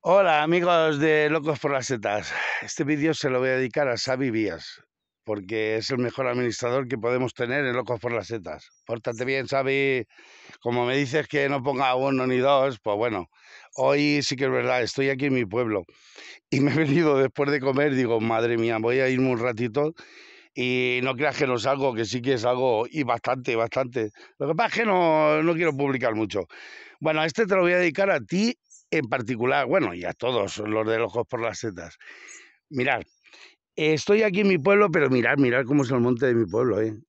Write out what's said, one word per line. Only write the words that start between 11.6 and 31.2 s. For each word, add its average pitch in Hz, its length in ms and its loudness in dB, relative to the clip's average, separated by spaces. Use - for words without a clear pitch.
ponga 131 360 0
uno 131 320 0
ni 127 80 2
dos, 135 420 2
pues 104 180 -4
bueno, 104 300 -4
hoy 143 480 2
sí 135 140 -4
que 135 80 -2
es 131 80 0
verdad, 123 280 0
estoy 135 300 -2
aquí 135 140 -4
en 135 100 2
mi 123 100 0
pueblo. 107 380 -2
Y 135 100 0
me 139 100 4
he 120 60 0
venido 151 420 4
después 139 320 0
de 147 80 2
comer, 135 380 0
digo, 117 240 2
"Madre 113 380 0
mía, 113 200 0
voy 120 220 0
a 131 80 2
irme 131 220 2
un 117 100 -2
ratito". 123 520 -2
Y 127 480 -2
no 131 140 -2
creas 135 200 -2
que 139 120 0
no 123 100 0
salgo, 135 360 0
que 110 100 -2
sí 117 180 -6
que 131 160 0
salgo, 123 500 0
y 151 140 -6
bastante, 123 540 -2
bastante. 117 560 -2
Lo 139 80 -4
que 160 80 -2
pasa 214 140 0
es - 60 -4
que 220 120 0
no, 156 560 4
no 170 120 2
quiero 160 220 0
publicar 131 380 0
mucho. 104 300 -2
Bueno, 156 240 0
este 220 200 0
te 190 120 2
lo 185 60 4
voy 175 100 4
a 180 60 4
dedicar 180 340 2
a 151 80 2
ti 196 360 -2
en 147 180 0
particular, 127 580 0
bueno, 127 280 0
y 87 100 -10
a 85 80 -4
todos 117 460 -2
los 107 280 -2
de 113 120 0
Locos 113 300 -2